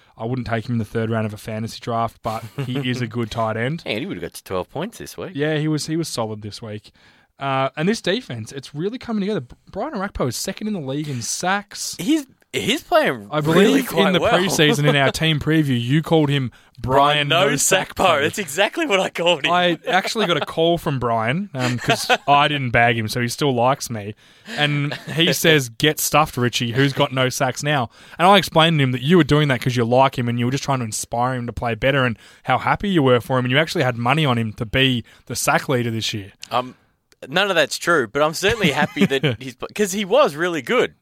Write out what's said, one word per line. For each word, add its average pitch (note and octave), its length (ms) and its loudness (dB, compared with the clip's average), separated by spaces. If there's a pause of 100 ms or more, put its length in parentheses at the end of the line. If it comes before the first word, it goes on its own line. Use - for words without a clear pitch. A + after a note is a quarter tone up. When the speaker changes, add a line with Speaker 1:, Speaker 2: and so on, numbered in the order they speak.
(200)
Speaker 1:
I A2+ 60 -8
wouldn't A#2+ 220 -4
take A2+ 200 -4
him A#2+ 60 -4
in A#2 60 0
the G#2+ 60 -2
third A2+ 240 -4
round A2 160 -2
of G#2 80 -6
a G#2 40 -14
fantasy A2 420 -10
draft, A2+ 420 -4
but A2+ 220 -6 (220)
he B2+ 240 -4
is A#2+ 120 -2
a A#2+ 60 -4
Speaker 2:
<laughs> A2 100 -8
Speaker 1:
good A2+ 140 -4
tight A2 260 -2
end. C3+ 280 -4
Speaker 2:
And G#2+ 140 -4
he D3 60 -6
would've A#2+ 160 -8
got E2 120 -10
to - 100 -18
twelve F#2 260 -6
points F3 280 -8
this - 200 -14
week. D3 160 -10
Speaker 1:
Yeah, D3+ 240 -2
he D3+ 100 -2
was, D3+ 200 -2
he D#3+ 100 -4
was E3 100 -4
solid A2 340 -6
this G#2 200 -14
week. G#2+ 300 -14 (480)
Uh, C3+ 380 -2
and D#3 100 -2
this A3 140 -2
defense, D#3+ 500 -6
it's C#3 240 -14
really G3 220 -6
coming A3 240 -6
together. F#3 240 -4 (260)
Brian C4+ 220 -8
Orakpo F#3+ 340 -4
is A#2 80 -4
second - 320 -8
in G#3+ 60 -4
the F3+ 80 -6
league C#3+ 260 -6
in C3 140 -6
sacks. - 760 -6
Speaker 2:
He's C#4 300 0 (240)
he's F3 300 -2
playing E3 480 0
Speaker 1:
I D3+ 100 -2
Speaker 2:
really D3+ 140 0 (300)
Speaker 1:
believe A3+ 60 -8
Speaker 2:
quite G3 180 2
Speaker 1:
in F#3 60 2
the F3 60 4
Speaker 2:
well. G#3 140 2
Speaker 1:
preseason D#3 560 4
in C#3+ 60 2
our C3+ 160 4
Speaker 2:
<laughs> - 0 -
Speaker 1:
team D#3+ 280 0
preview, C#3+ 400 2
you C3 220 2
called D#3 280 2
him C#3 220 -2 (300)
Brian C#3+ 460 2
Speaker 2:
Brian - 0 -
No F3 240 2
Speaker 1:
No B3 60 0
Speaker 2:
Sack F#3 320 0
Speaker 1:
Sack - 60 -16
Speaker 2:
Poe. G3 100 2
Speaker 1:
Poe. D#3 180 4
Speaker 2:
That's E3 160 -2
exactly G3+ 480 -2
what G3 120 2
I F#3+ 120 0
called E3+ 340 -4
him. E3+ 60 0
Speaker 1:
I F3 260 2 (100)
actually G#3+ 380 0
got E3+ 160 0
a G#2 60 -4
call E3 320 0
from D3 180 -2
Brian, A#2+ 560 -2
um, B2 240 -2
'cause - 320 -2 (100)
Speaker 2:
<laughs> - 80 -8
Speaker 1:
I C#3+ 200 6
didn't C#3 240 -2
bag A#2+ 260 4
him, A2 100 -4
so B2 140 -4
he A#2+ 60 -2
still C#3 260 -2
likes B2 380 0
me. G#2 240 -10 (420)
And D3 380 0 (180)
he D#3+ 180 2
says, D3 380 4
"Get D3 300 0
stuffed, - 380 2
Richie. A#2+ 340 0
Who's C3+ 200 2
got C#3 220 0
no C3 160 0
sacks B2+ 320 -4
now?" D3 300 -2 (260)
And E3+ 100 4
I G3+ 120 8
explained E3 400 2
to C#3 40 4
him B2+ 100 2
that B2 100 -4
you E3+ 140 6
were D#3+ 60 8
doing D3 260 4
that B2+ 120 0
'cause B2+ 140 0
you A#2+ 100 2
like C3 320 4
him A#2+ 100 -2
and A#2+ 120 -2
you A#2+ 60 0
were B2+ 60 0
just C#3 120 -4
trying C3+ 160 -2
to A#2+ 60 -4
inspire B2 500 -4
him A#2+ 100 -6
to A#2+ 80 -8
play A#2 220 -4
better C3 280 2
and A#2 140 0 (280)
how B2+ 120 2
happy D3+ 320 0
you E3+ 140 4
were B2 180 6
for C3 160 -2
him, B2+ 80 0
and B2 60 0
you C3+ 80 4
actually D#3+ 240 0
had B2+ 120 0
money B2+ 300 2
on A#2+ 140 2
him A2 140 -4
to B2 120 -6
be C3 380 0 (240)
the A#2+ 80 -8
sack D3+ 340 0
leader A#2+ 220 0
this A2 240 -4
year. G2 160 -10 (180)
Speaker 2:
Um, B2 240 -2 (540)
None F#3 220 0
of F#3 60 2
that's D3 220 2
true, D3+ 300 2
but C#3+ 140 -2
I'm D#3 120 2
certainly G3 380 0
happy D3+ 340 2
that C3+ 180 0
Speaker 1:
<laughs> C3 200 -2
Speaker 2:
he's B2+ 120 -12
pl-, - 200 -12
'cause G3+ 160 0
he G3+ 140 -4
was G3 300 2
really E3 260 -2
good. E3+ 400 0